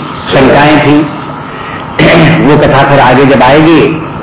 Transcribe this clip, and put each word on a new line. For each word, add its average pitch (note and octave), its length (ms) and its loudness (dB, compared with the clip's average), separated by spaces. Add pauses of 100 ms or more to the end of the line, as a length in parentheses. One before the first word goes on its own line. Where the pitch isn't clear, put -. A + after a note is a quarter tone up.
(340)
शंकाएं D3 480 2
थी। D3 180 2
<clears throat> - 1500 -2
वो C#3 120 4
कथा C#3 260 2
फिर C#3 160 2
आगे B2+ 260 2
जब C3 180 2
आएगी D3 580 2 (220)